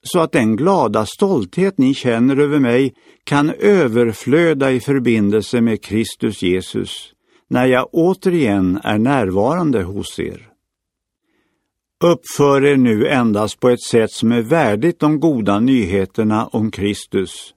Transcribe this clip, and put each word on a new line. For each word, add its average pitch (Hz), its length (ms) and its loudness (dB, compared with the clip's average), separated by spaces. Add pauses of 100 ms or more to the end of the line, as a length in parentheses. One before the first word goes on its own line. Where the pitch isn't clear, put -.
Så - 160 -2
att 160 120 -2
den 113 240 0
glada 123 500 0
stolthet 190 720 -2
ni 135 160 2
känner 127 440 0
över 147 220 2
mig 127 340 2 (300)
kan 147 260 0
överflöda 135 1200 2
i 127 80 0
förbindelse 117 840 0
med 113 220 0
Kristus 110 580 -4
Jesus, 92 680 -4 (400)
när 127 160 0
jag 127 260 2
återigen 156 920 0
är 107 140 -2
närvarande 120 840 0
hos 92 360 -10
er. - 300 -10 (1500)
Uppför 143 600 2
er 143 100 4
nu 117 320 2
endast 110 520 0
på 127 100 2
ett 123 140 0
sätt 110 280 0
som 113 200 -2
är 117 100 0
värdigt 135 580 0
de 151 200 2
goda 113 400 0
nyheterna 107 880 0
om 110 240 -2
Kristus - 840 -6